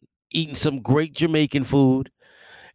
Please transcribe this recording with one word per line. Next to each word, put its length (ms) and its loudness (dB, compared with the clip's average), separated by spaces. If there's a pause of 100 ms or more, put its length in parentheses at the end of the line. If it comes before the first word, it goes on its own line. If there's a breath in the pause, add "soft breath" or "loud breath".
(300)
eating 240 -6
some 260 -4
great 320 0
Jamaican 520 0
food, 460 2 (640 loud breath)